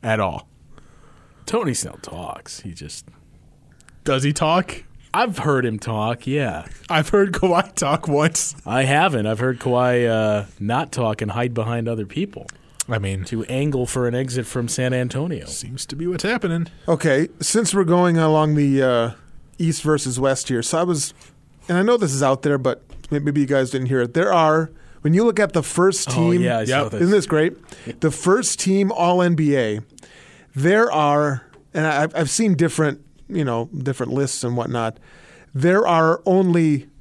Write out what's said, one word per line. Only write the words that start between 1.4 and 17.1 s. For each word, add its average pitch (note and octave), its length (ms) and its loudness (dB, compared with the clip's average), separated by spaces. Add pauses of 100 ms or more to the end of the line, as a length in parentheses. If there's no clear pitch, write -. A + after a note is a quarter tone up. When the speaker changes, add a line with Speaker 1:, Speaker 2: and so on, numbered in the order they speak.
Speaker 2:
Tony G#3 280 -2
Snell - 280 -8
talks. - 600 -14
He F#2 120 -12
just - 320 -16 (960)
Speaker 1:
Does C3+ 200 0
he D3 80 2
talk? D#3+ 520 -2 (300)
Speaker 2:
I've A3 260 -2
heard C3+ 260 0
him A2 140 -4
talk, A2+ 480 -4
yeah. C3 400 -4 (200)
Speaker 1:
I've D#3 220 0
heard G3 240 2
Kawhi F3 400 0
talk D#3 340 -2
once. D3+ 480 0 (100)
Speaker 2:
I B2+ 180 0
haven't. C#3 420 2
I've A2 140 -2
heard B2+ 200 -2
Kawhi, B2 480 2
uh, G#2+ 380 2 (140)
not A#2 320 -4
talk A2 320 -2
and G#2 80 -4
hide A#2+ 240 -4
behind A#2 340 -4
other A2 160 -4
people F#3+ 400 -8 (420)
Speaker 1:
I A2+ 120 -2
mean, G2 260 -4
Speaker 2:
to A2 200 -6
angle C3 420 -2
for B2+ 200 -2
an A#2 60 -2
exit B2+ 320 -4
from A#2+ 220 -6
San B2+ 260 -2
Antonio. B2+ 540 -4
Speaker 1:
seems - 400 -12
to - 80 -10
be D#3+ 100 -6
what's F3+ 180 -4
happening. E3+ 440 -2 (200)
Speaker 3:
Okay, D#3+ 400 2 (140)